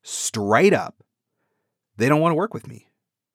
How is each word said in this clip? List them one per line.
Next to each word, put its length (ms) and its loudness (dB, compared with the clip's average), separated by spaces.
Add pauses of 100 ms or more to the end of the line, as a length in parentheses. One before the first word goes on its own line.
straight 720 0
up 240 -4 (1000)
they 120 0
don't 120 2
want 120 2
to 40 -2
work 180 -4
with 120 -16
me. 220 -20 (460)